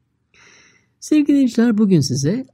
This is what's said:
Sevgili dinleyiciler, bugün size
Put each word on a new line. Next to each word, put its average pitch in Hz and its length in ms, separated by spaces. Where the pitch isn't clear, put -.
Sevgili 302 280
dinleyiciler, 240 500
bugün 190 220
size 143 540